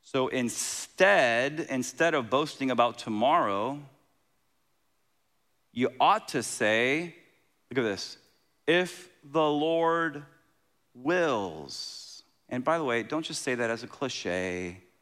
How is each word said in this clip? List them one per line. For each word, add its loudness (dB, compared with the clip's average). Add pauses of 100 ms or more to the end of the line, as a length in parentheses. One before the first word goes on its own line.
So -2
instead, 2
instead 0
of 0
boasting 0
about 0
tomorrow, 0 (1900)
you 0
ought 4
to -2
say, 0 (540)
look -4
at 0
this, -6 (480)
"If 0 (160)
the 0
Lord 2 (720)
wills." -2 (460)
And -4
by 2
the -2
way, 0
don't -4
just -8
say 0
that 0
as -4
a -14
cliche. -4 (200)